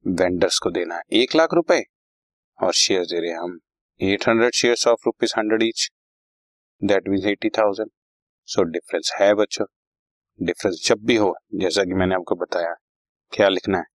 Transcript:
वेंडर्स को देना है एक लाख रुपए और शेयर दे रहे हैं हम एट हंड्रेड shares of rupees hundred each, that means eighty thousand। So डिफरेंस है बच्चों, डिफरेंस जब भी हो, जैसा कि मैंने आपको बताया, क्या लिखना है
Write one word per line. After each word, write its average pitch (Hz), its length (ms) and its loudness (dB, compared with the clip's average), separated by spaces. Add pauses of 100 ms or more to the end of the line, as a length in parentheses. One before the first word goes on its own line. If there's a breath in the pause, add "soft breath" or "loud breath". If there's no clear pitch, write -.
वेंडर्स 90 520 0
को 95 120 -2
देना 85 240 -4
है 85 80 -10 (100)
एक 120 220 2
लाख 160 200 2
रुपए 165 280 2 (800)
और 92 100 0
शेयर 92 320 0
दे 85 160 -4
रहे 85 100 -4
हैं 82 80 -8
हम 87 200 -10 (420)
एट 98 280 0
हंड्रेड 117 240 2
shares - 340 0
of 117 220 2
rupees - 300 -2
hundred 110 300 0
each, - 160 -4 (960)
that 98 300 0
means 98 140 -2
eighty 104 320 -2
thousand। 107 340 0 (560)
So 98 160 0
डिफरेंस 82 560 -6
है 101 140 4
बच्चों, 104 320 -2 (760)
डिफरेंस - 460 -4
जब 107 160 0
भी 120 120 2
हो, 98 180 2 (200)
जैसा 92 300 0
कि 90 100 2
मैंने 92 200 2
आपको 90 200 -2
बताया, 87 400 -4 (580)
क्या 101 160 4
लिखना 95 300 0
है 82 60 -4 (100)